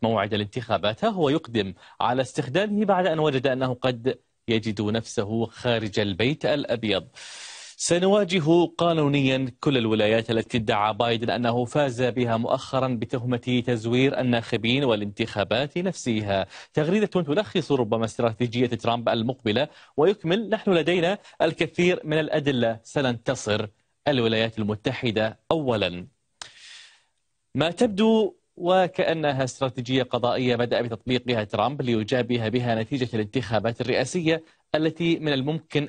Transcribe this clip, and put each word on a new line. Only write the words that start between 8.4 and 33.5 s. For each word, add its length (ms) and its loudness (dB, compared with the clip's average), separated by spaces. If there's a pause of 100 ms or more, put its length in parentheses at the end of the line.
قانونيًا 840 2
كل 160 2
الولايات 540 2
التي 280 0
ادعى 360 0
بايدن 360 0
أنه 340 0
فاز 380 0
بها 340 0
مؤخرًا 520 -2
بتهمة 760 -2
تزوير 540 2
الناخبين 640 0
والانتخابات 920 -2
نفسها. 680 -2 (280)
تغريدة 320 2
تلخص 680 -2
ربما 320 2
استراتيجية 600 0
ترامب 420 -2
المقبلة، 600 0 (280)
ويكمل: 520 2
"نحن 220 -2
لدينا 480 2 (240)
الكثير 640 0
من 140 0
الأدلة، 640 0
سننتصر 840 -2 (420)
الولايات 500 2
المتحدة 800 -2 (120)
أولًا". 560 0 (1500)
ما 160 0
تبدو 640 2 (220)
وكأنها 880 0
استراتيجية 580 -2
قضائية 540 0
بدأ 260 0
بتطبيقها 600 -2
ترامب 380 -2
ليجابه 640 0
بها 260 0
نتيجة 400 -2
الانتخابات 640 -2